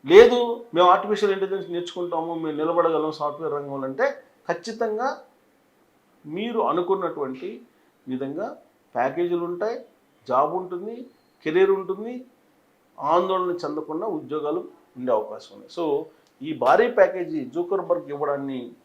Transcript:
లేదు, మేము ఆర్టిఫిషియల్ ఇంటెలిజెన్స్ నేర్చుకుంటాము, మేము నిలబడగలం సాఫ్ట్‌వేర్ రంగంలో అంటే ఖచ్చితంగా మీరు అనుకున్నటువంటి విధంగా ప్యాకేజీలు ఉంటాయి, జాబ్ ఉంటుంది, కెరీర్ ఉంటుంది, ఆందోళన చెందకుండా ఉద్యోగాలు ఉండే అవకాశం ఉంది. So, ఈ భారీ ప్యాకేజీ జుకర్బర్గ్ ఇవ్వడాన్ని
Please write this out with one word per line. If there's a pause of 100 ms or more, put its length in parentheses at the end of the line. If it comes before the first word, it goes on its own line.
లేదు, (360)
మేము
ఆర్టిఫిషియల్
ఇంటెలిజెన్స్
నేర్చుకుంటాము, (120)
మేము
నిలబడగలం (100)
సాఫ్ట్‌వేర్
రంగంలో
అంటే (440)
ఖచ్చితంగా (1160)
మీరు (120)
అనుకున్నటువంటి (640)
విధంగా (480)
ప్యాకేజీలు
ఉంటాయి, (500)
జాబ్
ఉంటుంది, (480)
కెరీర్
ఉంటుంది, (840)
ఆందోళన (120)
చెందకుండా (100)
ఉద్యోగాలు (360)
ఉండే
అవకాశం
ఉంది. (100)
So, (580)
ఈ (120)
భారీ (120)
ప్యాకేజీ (160)
జుకర్బర్గ్
ఇవ్వడాన్ని (240)